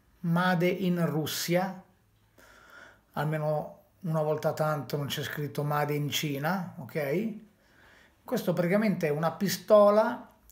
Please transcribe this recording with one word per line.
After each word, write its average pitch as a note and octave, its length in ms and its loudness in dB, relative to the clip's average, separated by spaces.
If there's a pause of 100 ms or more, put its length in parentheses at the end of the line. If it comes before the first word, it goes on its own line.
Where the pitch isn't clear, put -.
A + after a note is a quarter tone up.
(220)
made F3 440 2
in F3 400 0
Russia, E3 760 -2 (1300)
almeno D3+ 720 -4 (180)
una D#3+ 240 -2
volta D3+ 300 0
tanto D3+ 440 -2
non C#3+ 80 -4
c'è C3+ 160 -6
scritto D3 400 -6
made D3 320 -2
in D3 160 -2
Cina, D#3 680 -4
ok? D#3 540 -4 (880)
Questo G3+ 300 -2
praticamente F3+ 520 0
è D3+ 60 0
una D#3 200 -2
pistola G#3 960 4 (240)